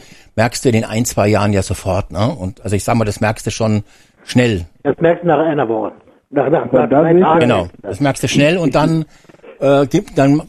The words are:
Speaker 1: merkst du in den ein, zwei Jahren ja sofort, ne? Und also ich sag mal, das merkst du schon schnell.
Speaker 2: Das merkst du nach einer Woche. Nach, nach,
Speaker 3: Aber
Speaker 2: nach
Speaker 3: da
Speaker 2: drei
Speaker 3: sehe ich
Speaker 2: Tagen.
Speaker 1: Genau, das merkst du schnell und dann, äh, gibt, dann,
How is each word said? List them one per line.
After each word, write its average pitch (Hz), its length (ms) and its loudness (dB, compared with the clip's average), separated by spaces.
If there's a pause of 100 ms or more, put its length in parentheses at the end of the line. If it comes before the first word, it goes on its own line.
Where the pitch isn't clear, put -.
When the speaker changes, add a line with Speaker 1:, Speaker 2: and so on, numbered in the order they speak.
(380)
Speaker 1:
merkst 113 260 -2
du 135 60 2
in 113 60 4
den 110 100 0
ein, 110 180 -2
zwei 104 240 -2
Jahren 104 240 2
ja 98 100 2
sofort, 95 520 -4
ne? 101 260 -2
Und 92 240 -8
also 98 140 -6
ich - 80 -6
sag 120 100 0
mal, 113 80 0
das 101 160 -4
merkst 107 260 -2
du 110 60 -4
schon 107 320 -2 (400)
schnell. 117 420 0 (180)
Speaker 2:
Das 143 180 0
merkst 170 220 2
du 180 40 -4
nach 151 120 4
einer 147 280 0
Woche. 110 240 -4 (380)
Nach, 139 200 -2
nach, 156 140 2
Speaker 3:
Aber 127 200 0
Speaker 2:
nach 117 60 -2
Speaker 3:
da 135 120 4
Speaker 2:
drei 165 100 2
Speaker 3:
sehe 175 80 4
ich 190 60 6
Speaker 2:
Tagen. 160 160 2
Speaker 1:
Genau, 104 260 0 (140)
das 98 180 -10
merkst 139 240 -2
du 139 60 0
schnell 151 280 2
und 151 180 0
dann, 160 280 0 (560)
äh, 139 280 2
gibt, - 300 -4
dann, 143 320 4